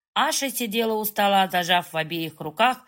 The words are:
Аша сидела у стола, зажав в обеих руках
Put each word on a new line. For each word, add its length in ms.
Аша 360
сидела 440
у 120
стола, 420
зажав 440
в 60
обеих 420
руках 480